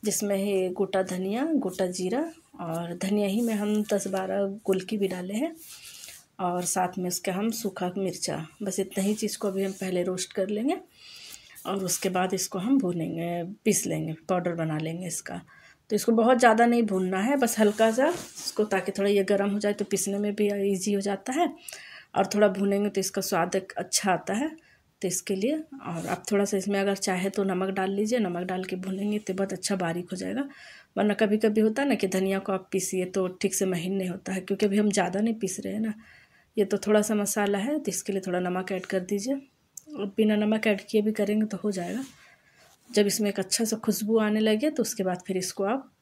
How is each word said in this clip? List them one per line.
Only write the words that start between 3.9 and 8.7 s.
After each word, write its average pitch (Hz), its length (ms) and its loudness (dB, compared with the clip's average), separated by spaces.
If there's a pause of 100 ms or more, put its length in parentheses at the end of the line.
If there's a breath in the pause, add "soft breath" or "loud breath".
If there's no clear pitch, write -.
बारह 190 360 0 (220)
गोलकी 190 320 0
भी 196 100 2
डाले 185 260 -6
हैं 311 200 -2 (880 loud breath)
और 180 260 0
साथ 180 320 0
में 180 100 -2
उसके 180 220 -4
हम 202 220 0
सूखा 185 460 -4
मिर्चा। 175 480 -4 (160)
बस 196 180 -4